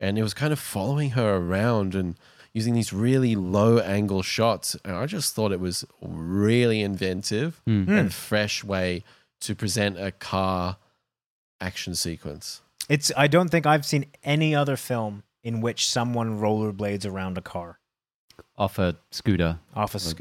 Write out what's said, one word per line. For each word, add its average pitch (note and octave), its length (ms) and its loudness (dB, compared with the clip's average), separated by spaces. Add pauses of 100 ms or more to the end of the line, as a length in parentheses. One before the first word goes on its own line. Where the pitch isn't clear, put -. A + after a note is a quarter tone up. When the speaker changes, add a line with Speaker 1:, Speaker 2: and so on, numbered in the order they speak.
Speaker 1:
and G2+ 160 0
it A2 60 2
was G#2 100 0
kind D3+ 200 -2
of C#3 80 0
following C3+ 500 -2
her A2+ 260 2
around F#2+ 600 0
and F2+ 200 -2 (380)
using A2+ 200 0
these A2 180 0
really A#2+ 420 2
low G#2 460 4
angle G2 420 0
shots. - 640 0
And F#2+ 100 -6
I G#2+ 120 -4
just F3 280 -4
thought G#2+ 180 0
it F2+ 80 -2
was F#2 240 -4 (160)
really G#2 840 2
inventive G2 840 -2
Speaker 2:
Hmm. G2+ 220 2
Speaker 1:
and G#2+ 140 4
Speaker 3:
Hmm. G2+ 60 2
Speaker 1:
fresh G#2 540 -2
way F#2 400 -2 (380)
to G#2 160 -6
present G2+ 420 -2
a F#2+ 140 -4
car F#2+ 640 -2 (840)
action F#2 340 -8
sequence. - 640 -8 (280)
Speaker 3:
It's, D3 280 0
I C#3+ 100 6
don't E3+ 220 4
think D#3 180 2
I've D3+ 200 4
seen C#3+ 200 0 (180)
any D3+ 300 2
other C#3+ 220 2
film G#2+ 460 -4 (200)
in A#2 180 -2
which A#2 280 -2
someone A#2 520 0
rollerblades G#2 680 0
around F#2 280 -4
a - 20 -4
car. E2+ 380 -10 (800)
Speaker 2:
Off G2 200 0
a F2 180 2 (140)
scooter. E2+ 480 2 (160)
Speaker 3:
Off G#2 200 -2
a - 20 -6
Speaker 2:
Or F#2+ 40 -6
Speaker 3:
sc-, E2 200 -6